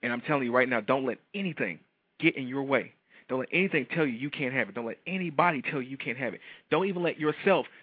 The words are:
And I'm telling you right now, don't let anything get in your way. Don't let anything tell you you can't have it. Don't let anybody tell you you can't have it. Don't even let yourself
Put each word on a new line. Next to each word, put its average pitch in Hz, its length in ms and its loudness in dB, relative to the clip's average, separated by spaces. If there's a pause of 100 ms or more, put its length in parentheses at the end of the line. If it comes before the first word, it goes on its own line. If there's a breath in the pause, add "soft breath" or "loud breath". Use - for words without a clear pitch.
And 120 100 -2
I'm 123 80 -2
telling 143 240 0
you 117 80 -2
right 123 160 6
now, 120 120 2
don't 135 240 2
let 117 140 -2 (160)
anything 143 460 -4 (400)
get 160 160 4
in 131 100 -4
your 135 160 -4
way. 135 300 0 (360 soft breath)
Don't 131 120 0
let - 120 -6
anything 175 400 2
tell 160 140 2
you 131 60 0
you 131 180 -6
can't 131 240 -4
have 117 140 0
it. 98 60 -12
Don't 117 120 -6
let 113 200 -8
anybody 165 560 0
tell 139 200 -4
you 127 60 -10
you 135 80 -10
can't 123 220 -6
have 117 160 -4
it. - 60 -14 (300 loud breath)
Don't 170 160 4
even 180 160 -2
let 165 160 0
yourself 151 480 2 (160 loud breath)